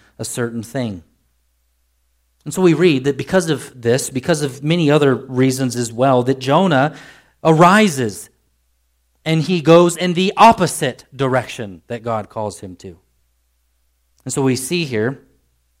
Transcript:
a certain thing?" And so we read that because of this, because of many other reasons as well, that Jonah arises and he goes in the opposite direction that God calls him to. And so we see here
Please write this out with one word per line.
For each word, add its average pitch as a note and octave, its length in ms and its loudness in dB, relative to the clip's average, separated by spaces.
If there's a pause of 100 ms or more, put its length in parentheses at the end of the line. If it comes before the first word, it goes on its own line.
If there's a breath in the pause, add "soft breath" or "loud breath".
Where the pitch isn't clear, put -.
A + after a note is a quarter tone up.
(160 soft breath)
a A2+ 80 -10
certain A#2 380 -6
thing?" A2 400 -8 (1400)
And - 100 -10
so F#3 80 -2
we F3 120 4
read C#3+ 300 2
that C#3 120 -2
because E3 320 -2
of B2+ 340 -6
this, A#2 280 0
because D3 320 -2
of B2+ 200 -6
many D#3 280 2
other D3 240 4
reasons C3 600 -2
as A#2 140 -4
well, B2 340 2
that C3 140 -2
Jonah D3 560 0 (480 loud breath)
arises D#3+ 840 2 (960)
and D#3+ 160 0
he E3 220 -2
goes E3+ 340 6
in F3+ 160 -2
the F#3 240 0
opposite F#3+ 680 2 (100)
direction B2 720 -4
that A#2 160 -10
God A2 260 -6
calls G#2 320 -10
him F#2 160 -16
to. F2+ 220 -20 (1300)
And C3 60 -10
so C#3+ 100 -4
we C3 140 0
see E3+ 280 -6
here B2+ 420 -4 (540)